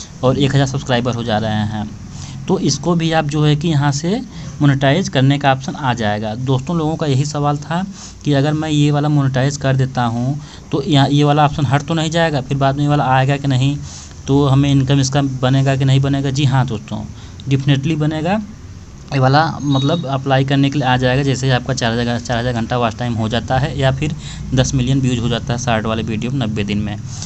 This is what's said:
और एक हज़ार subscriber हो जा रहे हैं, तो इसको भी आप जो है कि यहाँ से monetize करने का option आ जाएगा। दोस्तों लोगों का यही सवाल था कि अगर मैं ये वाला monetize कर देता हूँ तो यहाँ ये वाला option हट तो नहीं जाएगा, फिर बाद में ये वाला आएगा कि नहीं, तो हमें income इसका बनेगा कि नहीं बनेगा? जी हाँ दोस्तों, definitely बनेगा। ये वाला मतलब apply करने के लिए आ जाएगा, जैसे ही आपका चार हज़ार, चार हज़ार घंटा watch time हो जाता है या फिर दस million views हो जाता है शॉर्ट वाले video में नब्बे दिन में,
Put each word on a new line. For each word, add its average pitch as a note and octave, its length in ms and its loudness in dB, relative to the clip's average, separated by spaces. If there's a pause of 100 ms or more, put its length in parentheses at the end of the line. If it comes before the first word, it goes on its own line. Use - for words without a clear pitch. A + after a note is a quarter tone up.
(240)
और C3 160 2
एक C#3 160 2
हज़ार C#3 120 4
subscriber B2+ 480 -2
हो A#2 80 -4
जा A2+ 140 0
रहे G#2+ 280 0
हैं, G#2+ 240 -4 (580)
तो F#3 120 2
इसको E3 360 0
भी E3 180 0
आप D#3+ 140 2
जो D3+ 160 0
है D3+ 120 4
कि D3 120 0
यहाँ D3 260 2
से F#3+ 280 -2 (400)
monetize C#3 480 2
करने C3+ 300 2
का C#3+ 120 2
option C3 240 -2
आ B2+ 180 -2
जाएगा। G#2+ 420 -2
दोस्तों C3 420 -2
लोगों D#3 180 0
का E3 100 -4
यही C#3 200 2
सवाल D3 340 0
था E3+ 260 -4 (380)
कि D3 100 2
अगर C#3+ 200 2
मैं D#3 160 -2
ये D3 220 4
वाला D3 180 2
monetize C#3 480 2
कर C3+ 180 0
देता C3 300 0
हूँ A#2+ 340 -2 (320)
तो D#3+ 120 0
यहाँ C3+ 260 4
ये C#3+ 140 4
वाला D3 220 4
option D3 200 0
हट C#3 180 0
तो E3+ 100 -4
नहीं E3 180 0
जाएगा, E3 300 0
फिर C3+ 160 -4
बाद C3+ 180 2
में D3 80 0
ये D3 60 2
वाला D3 180 2
आएगा C3+ 300 2
कि C#3 100 -4
नहीं, C#3 300 2 (500)
तो C#3 180 4
हमें C#3 260 4
income C#3 280 4
इसका C3+ 220 2 (200)
बनेगा C3+ 340 2
कि C3+ 100 0
नहीं C3+ 160 4
बनेगा? C#3 300 0
जी C#3+ 140 0
हाँ B2+ 220 2
दोस्तों, G#2+ 360 -8 (440)
definitely C#3 500 2
बनेगा। D#3 420 0 (720)
ये C#3 60 0
वाला C3+ 240 4 (180)
मतलब C#3 460 0
apply C3+ 380 0
करने C#3 240 4
के D3 100 -2
लिए C3+ 80 0
आ B2+ 100 4
जाएगा, B2+ 260 2
जैसे C3 240 0
ही C3+ 60 4
आपका B2 200 0
चार A#2+ 200 0
हज़ार, A#2+ 260 0
चार A#2+ 180 -2
हज़ार B2 160 -2
घंटा A#2 240 -2
watch A2+ 200 0
time A#2+ 160 -2
हो A2 160 0
जाता A#2+ 300 0
है C#3+ 200 -2
या C3 120 2
फिर D3 240 -2 (400)
दस B2+ 200 2
million C3 260 2
views B2 180 0
हो A#2 100 0
जाता A#2 240 -2
है A#2 60 -4
शॉर्ट A2+ 260 -2
वाले A2 180 -2
video A2+ 280 -4
में C#3 80 -2
नब्बे G#2+ 240 -2
दिन G2+ 160 -2
में, G#2 160 -4 (300)